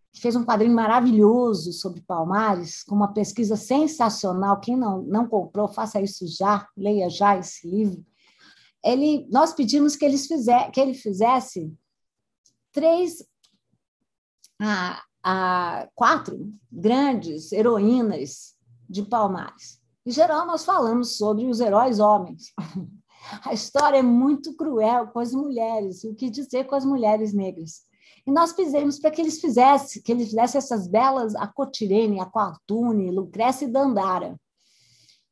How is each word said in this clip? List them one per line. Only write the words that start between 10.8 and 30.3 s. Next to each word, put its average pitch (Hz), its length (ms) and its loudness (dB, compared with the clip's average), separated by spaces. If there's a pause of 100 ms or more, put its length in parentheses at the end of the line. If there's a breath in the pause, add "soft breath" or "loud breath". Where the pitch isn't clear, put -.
fizesse 214 760 -2 (1000)
três, 330 520 0 (1400)
a, 196 440 -4 (200)
a, 185 720 -2
quatro - 580 -2 (200)
grandes 190 800 -2
heroínas 214 1040 0 (400)
de 202 80 -6
Palmares. 202 800 -4 (240)
Em 247 60 -6
geral, 320 340 2
nós 330 180 -4
falamos 247 540 0
sobre 214 300 -2
os 233 120 -2
heróis 226 400 2
homens. 202 580 2
<laughs> - 440 -12 (440 loud breath)
A - 80 -4
história 277 440 2
é 262 40 6
muito 269 520 2
cruel 240 540 0
com - 120 -8
as 240 120 -4
mulheres, 226 720 -4
e 220 60 -12
o 214 60 -12
que 254 140 -6
dizer 254 360 -6
com 277 100 -4
as 269 80 -2
mulheres 220 500 0
negras? 185 500 -6 (440 soft breath)
E 269 40 -2
nós 330 200 4
pedimos 285 480 0
para 311 120 2
que 320 100 -4
eles 311 180 -4
fizessem, 269 640 4
que - 100 -4
eles 240 160 -2
fizessem 240 320 0